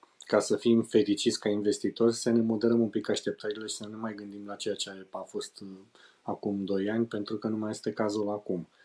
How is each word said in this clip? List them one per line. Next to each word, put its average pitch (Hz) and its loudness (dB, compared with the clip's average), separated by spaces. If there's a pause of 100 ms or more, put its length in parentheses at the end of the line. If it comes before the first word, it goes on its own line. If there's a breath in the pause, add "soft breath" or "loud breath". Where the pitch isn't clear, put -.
(260)
ca 107 4
să 104 2
fim 117 6
fericiți 107 4
ca - 0
investitori, 104 2
să 117 0
ne 117 6
moderăm 113 4
un 113 4
pic 104 -2
așteptările 107 -4
și 107 -8
să 107 -10
nu 107 -12
mai 110 -6
gândim 101 -12
la 101 -10
ceea 104 -4
ce 95 -8
a 98 -10
fost, 98 -10
uh, 101 -12 (540 soft breath)
acum 101 -4
doi 98 0
ani, 117 2
pentru 107 -6
că 110 -4
nu 110 0
mai 107 -4
este 107 -4
cazul 107 0
acum. 98 -4 (160 loud breath)